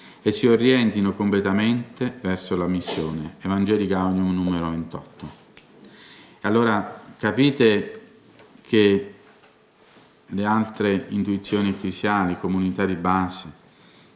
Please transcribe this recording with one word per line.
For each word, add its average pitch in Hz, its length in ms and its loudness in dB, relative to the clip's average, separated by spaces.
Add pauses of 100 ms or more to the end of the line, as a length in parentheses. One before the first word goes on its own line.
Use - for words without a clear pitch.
(220)
e 110 80 2
si 107 160 2
orientino 113 680 4
completamente 107 1040 -2
verso 92 360 -4
la 87 100 -2
missione. 80 760 -4
Evangelii 98 460 0
Gaudium 92 480 0
numero 90 360 -2
ventotto. 82 640 -10 (1040)
Allora 110 580 0 (180)
capite 113 840 2 (600)
che 101 540 2 (1160)
le 101 120 -2
altre 107 640 0
intuizioni 101 640 -2
ecclesiali, 95 680 -2
comunità 95 460 -2
di 95 100 -2
base 90 560 -2 (640)